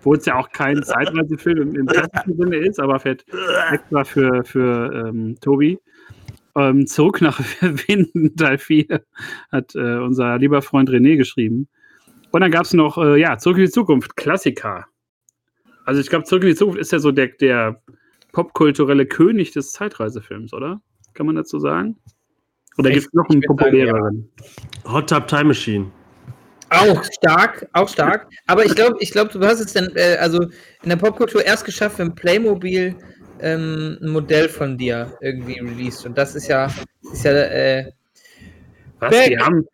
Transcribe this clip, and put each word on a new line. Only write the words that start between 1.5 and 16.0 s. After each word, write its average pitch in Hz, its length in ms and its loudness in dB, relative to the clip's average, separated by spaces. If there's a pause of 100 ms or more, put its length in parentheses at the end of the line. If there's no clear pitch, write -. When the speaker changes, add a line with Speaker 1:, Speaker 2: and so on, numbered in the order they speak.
Speaker 1:
im, 143 140 -4
im 135 100 -2
klassischen 165 500 -2
Sinne 175 200 -2
ist, 185 220 -2
aber 135 220 0
vielleicht 131 240 -6 (480)
extra 143 320 -2
für, 127 400 0
für, 120 640 -2
ähm, 113 320 -8
Tobi. 143 380 0 (800)
Ähm, 139 300 4
Zurück 160 360 0
nach 143 180 0
<laughs> - 200 -8
Winden 165 760 0
Teil 139 220 2
vier 151 440 0 (480)
hat, - 240 -4
äh, 120 220 -4
unser 123 420 -2
lieber 139 240 2
Freund 135 280 2
René 131 260 6
geschrieben. 123 520 -2 (640)
Und 165 100 2
dann 185 80 4
gab's 170 240 0
noch, 156 240 4
äh, 147 200 6
ja, 151 200 2
Zurück 175 200 2
in 190 60 6
die 180 60 2
Zukunft, 160 460 0
Klassiker. 123 720 -4 (1000)
Also 139 140 0